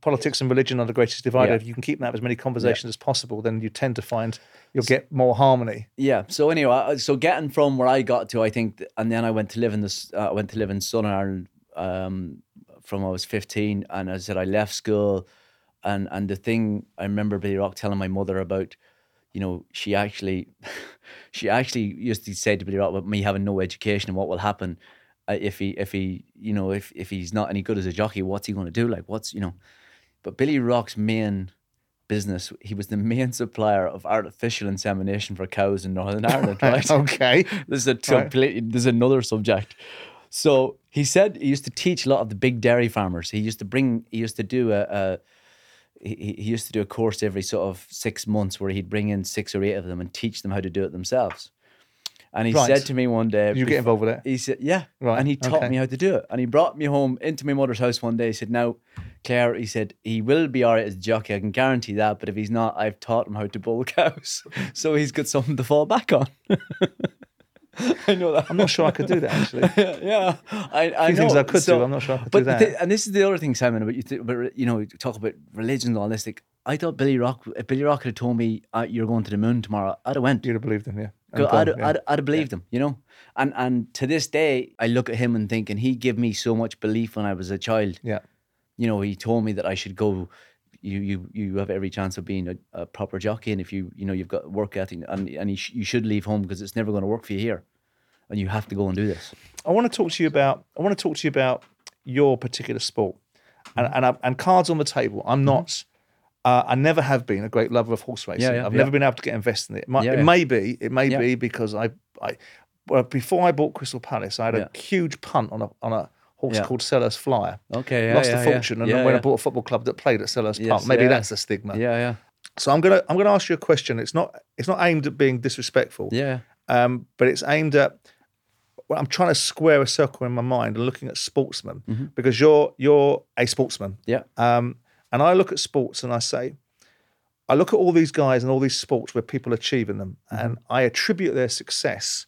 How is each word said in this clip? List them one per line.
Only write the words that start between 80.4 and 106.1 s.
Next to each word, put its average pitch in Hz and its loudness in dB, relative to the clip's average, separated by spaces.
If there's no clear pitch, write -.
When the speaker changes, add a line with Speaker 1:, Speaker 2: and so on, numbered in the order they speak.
Speaker 1:
You'd 123 -2
have 113 -2
believed 110 -4
him, 104 -8
yeah. 107 -8
And 143 2
Speaker 2:
Go, - 0
Speaker 1:
gone, 160 4
Speaker 2:
I'd, - -2
Speaker 1:
yeah. 131 0
Speaker 2:
I'd, 156 0
I'd 147 2
have 143 -4
believed 147 0
Speaker 1:
Yeah. 95 -8
Speaker 2:
him, 87 -14
you 120 -2
know? 139 -2
And, 135 -2
and 123 -2
to 135 -2
this 156 0
day, 147 0
I 117 -2
look 120 2
at 117 -4
him 117 0
and 107 -2
think, 110 -2
and 104 -4
he 127 0
gave 120 0
me 120 0
so 117 -2
much 113 -4
belief 110 -2
when 107 -4
I 101 -2
was 90 -8
a 98 -4
child. 107 -2
Speaker 1:
Yeah. 107 -4
Speaker 2:
You 117 -2
know, 107 0
he 101 -4
told 113 0
me 110 -2
that 95 -6
I 92 -2
should 95 -8
go, 95 -2
you, 98 -6
you, 98 -6
you 98 -4
have 98 -4
every 95 -4
chance 95 -6
of 87 -12
being 95 -6
a, 90 -8
a 85 -10
proper - -8
jockey, 107 -4
and 101 -2
if 90 -10
you, 95 -8
you 98 -10
know, 95 -2
you've 92 -4
got 90 -6
work 101 -4
ethic, 95 -6
and, 95 -4
and 80 -4
you, 98 -2
sh-, - -10
you 120 -4
should 113 -2
leave 107 0
home 104 -2
'cause 95 -10
it's 101 -14
never 110 -2
gonna 98 -2
work 110 -4
for - -6
you 98 -2
here, 104 -4
and 107 -4
you 95 -2
have 104 -4
to - -8
go 98 0
and 92 -2
do 101 0
this. 87 -6
Speaker 1:
I 165 0
wanna 233 2
talk 190 -2
to - -2
you 160 2
about, 139 2
I 147 -6
wanna 202 2
talk 170 -4
to - -4
you - 2
about 131 0
your 135 4
particular 117 -8
sport, - -4
and, 123 0
Speaker 2:
Mm-hmm. - -4
Speaker 1:
and 127 2
I, 123 4
and 127 -2
cards 180 4
on 165 2
the 151 0
table. 117 -2
I'm 131 2
Speaker 2:
Mm-hmm. 139 4
Speaker 1:
not, - 2